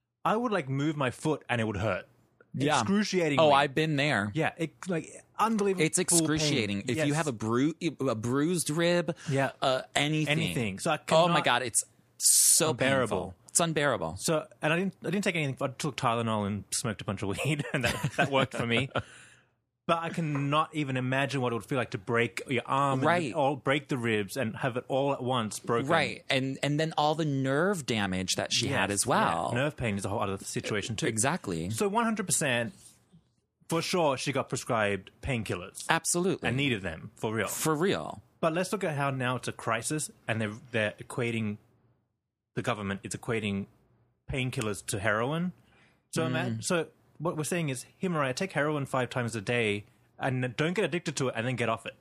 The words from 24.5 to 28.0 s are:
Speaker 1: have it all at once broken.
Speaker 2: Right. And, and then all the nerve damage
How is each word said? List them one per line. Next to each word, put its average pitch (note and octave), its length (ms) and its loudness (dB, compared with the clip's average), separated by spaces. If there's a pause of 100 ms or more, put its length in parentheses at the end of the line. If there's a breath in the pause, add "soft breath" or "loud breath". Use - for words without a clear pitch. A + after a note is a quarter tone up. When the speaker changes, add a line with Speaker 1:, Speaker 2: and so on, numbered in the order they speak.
Speaker 1:
have A#2+ 220 -2
it A#2+ 100 -4
all C#3 260 2
at C3 80 -6
once A#2+ 380 -2
broken. A#2 280 0
Speaker 2:
Right. D3 400 0
And, C3+ 360 0
and C#3+ 160 2
then D#3+ 180 0
all D3+ 160 4
the D#3 100 0
nerve C#3+ 640 0
damage F#2+ 480 0